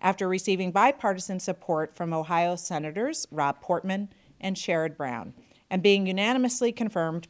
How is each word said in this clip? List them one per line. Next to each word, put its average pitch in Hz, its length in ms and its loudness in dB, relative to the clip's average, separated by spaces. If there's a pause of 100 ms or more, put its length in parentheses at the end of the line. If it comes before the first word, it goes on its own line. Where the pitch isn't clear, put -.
after 190 260 0
receiving 185 460 0
bipartisan 196 680 2
support 165 540 -4
from 165 200 -4
Ohio 170 420 2
Senators 170 720 -4
Rob 143 300 0
Portman 190 480 -2 (320)
and 190 160 -4
Sherrod 160 400 0
Brown, 123 380 -6 (340)
and 190 140 0
being 196 240 6
unanimously 240 640 2
confirmed 170 600 -2